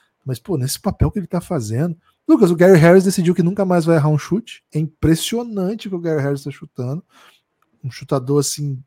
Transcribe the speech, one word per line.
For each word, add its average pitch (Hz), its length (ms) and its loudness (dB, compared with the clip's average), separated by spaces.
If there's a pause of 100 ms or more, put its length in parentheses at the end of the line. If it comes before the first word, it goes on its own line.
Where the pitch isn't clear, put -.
(240)
Mas, 127 140 -6
pô, 185 180 -6
nesse 131 240 -4
papel 175 300 -2
que - 80 -6
ele 175 80 -6
tá 175 140 -6
fazendo. 143 560 -4 (300)
Lucas, 226 240 4
o 175 60 0
Gary 175 220 8
Harris 175 260 6
decidiu 180 300 0
que 180 80 0
nunca 196 220 -2
mais 180 200 0
vai 165 120 2
errar 151 120 0
um 151 100 0
chute. - 460 -6 (100)
É 151 40 -4
impressionante 196 1080 -4
o 202 40 -10
que 185 60 -6
o 170 40 -8
Gary 160 220 -4
Harris 139 220 -4
tá 147 60 -10
chutando. 135 540 -12 (800)
Um 131 80 -10
chutador, 135 500 -2
assim, 139 460 -6